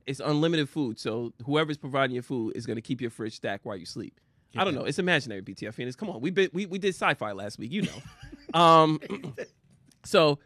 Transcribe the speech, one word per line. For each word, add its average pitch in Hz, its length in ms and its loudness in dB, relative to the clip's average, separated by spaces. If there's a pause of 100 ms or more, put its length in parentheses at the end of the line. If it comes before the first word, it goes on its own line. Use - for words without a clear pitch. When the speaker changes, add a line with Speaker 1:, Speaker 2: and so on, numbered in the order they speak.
Speaker 1:
it's 135 180 -6
unlimited 156 460 2
food. 131 280 -2
So 120 360 -4 (120)
whoever's 151 320 0
providing 135 360 -2
your 123 100 -4
food 113 320 -4
is 113 100 -8
gonna 113 140 -4
keep 120 220 -6
your 120 80 -4
fridge 110 260 -8
stacked 101 300 -8
while 107 100 -8
you 85 100 -12
sleep. - 320 -12 (380)
I 180 80 2
don't 190 100 2
Speaker 2:
Yeah. 131 60 -2
Speaker 1:
know. - 60 -4
It's 143 140 -2
imaginary, 139 420 0
B 98 120 -12
T 110 140 -10
F 110 80 -10
Phoenix. 127 220 -8
Come 214 120 -8
on. 117 120 -8
We 151 100 0
been, 185 220 2
we, 196 120 -2
we 185 140 -6
did 190 140 0
sci-fi 131 400 -2
last 101 260 -10
week. 117 120 -8
You 196 120 -2
know. - 140 -2
<laughs> - 40 -14 (520)
Um, 160 560 8
<clears throat> 175 260 -10 (680)
so 156 400 4